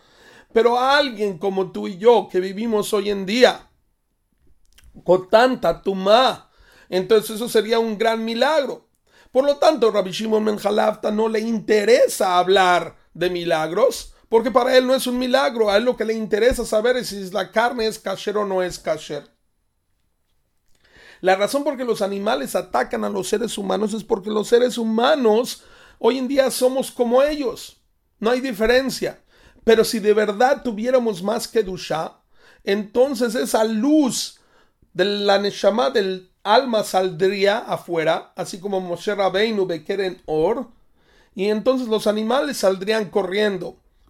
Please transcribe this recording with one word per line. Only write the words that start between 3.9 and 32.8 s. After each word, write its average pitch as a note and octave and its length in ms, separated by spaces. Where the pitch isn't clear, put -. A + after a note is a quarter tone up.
con F#3 240
tanta A3 540
tumá, G3 680
entonces F#3 500
eso A#3 120
sería A3+ 300
un A3 180
gran A3+ 260
milagro. A#3+ 640
Por C4 120
lo C#4+ 140
tanto, C4+ 340
Rabbi F#3+ 200
Shimon G#3+ 340
ben G#3+ 120
Jalafta G#3+ 540
no G#3+ 160
le A3 140
interesa A3 960
hablar F3+ 580
de E3+ 160
milagros, E3+ 840
porque A3+ 220
para B3+ 240
él C4 120
no C4 80
es B3+ 120
un B3 120
milagro, B3 500
a G3 80
él A#3 60
lo B3 120
que G#3+ 100
le A3 80
interesa A3 520
saber A#3 320
es G3+ 100
si G3 240
la G#3 200
carne A#3 340
es A3 140
kasher G3 380
o G#3 80
no F#3 180
es F3 160
kasher. D#3 500
La - 140
razón G#3 280
por C#4+ 140
que B3+ 80
los G#3+ 160
animales G3+ 540
atacan A3 480
a G#3 60
los G3 200
seres G#3+ 280
humanos G3 360
es A3 100
porque G3+ 260
los G#3+ 180
seres A#3+ 300
humanos A#3 840
hoy B3+ 180
en B3+ 100
día C4 240
somos B3+ 400
como B3 320
ellos, D4 580
no G#3 100
hay B3+ 120
diferencia. A#3+ 800
Pero A3 200
si A3+ 160
de G#3 140
verdad G#3+ 500
tuviéramos A3+ 600
más A3+ 240
Kedushá, F3+ 720
entonces A3 720